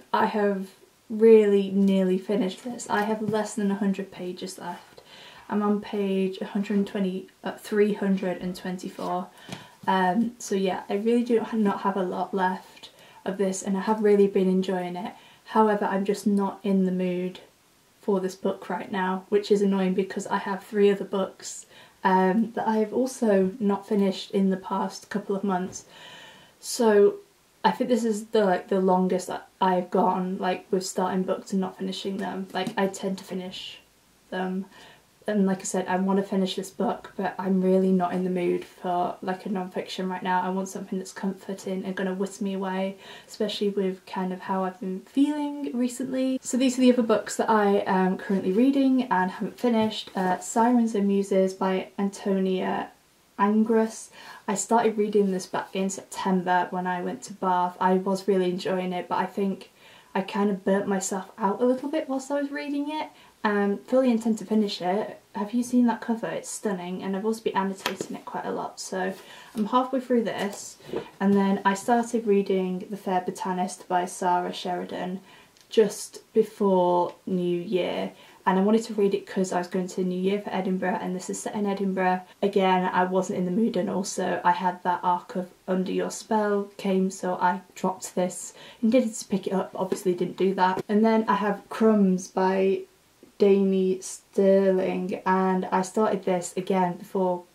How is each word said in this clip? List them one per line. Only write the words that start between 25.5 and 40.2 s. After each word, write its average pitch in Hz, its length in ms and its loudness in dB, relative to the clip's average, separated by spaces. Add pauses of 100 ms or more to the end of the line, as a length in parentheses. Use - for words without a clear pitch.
So 208 540 4 (500)
I - 60 4
think - 180 -2
this 233 160 2
is 220 220 -2
the, 214 180 2
like, 180 240 0
the 190 140 2
longest 185 460 2
that - 200 -10 (100)
I've 185 320 2
gone, 185 460 0
like, 185 340 -4
with 185 140 0
starting 185 380 -2
books 185 300 -6
and 190 100 0
not 185 160 -8
finishing 190 400 -6
them. 190 340 -6
Like, 190 240 -6
I 196 120 2
tend 190 300 -6
to - 60 -18
finish - 560 -12 (480)
them. 185 380 -6 (600)
And 208 200 4
like 190 140 0
I - 40 -12
said, 185 240 -4
I 185 80 0
wanna 190 260 2
finish 190 320 -2
this 190 140 -6
book, - 480 -6
but 190 220 -4
I'm 190 240 0
really 190 300 4
not 180 200 2
in 180 120 -2
the 185 60 0
mood 180 320 0
for, 175 600 -4
like, 185 240 -6
a - 20 -6
non-fiction 185 580 -6
right 185 160 -6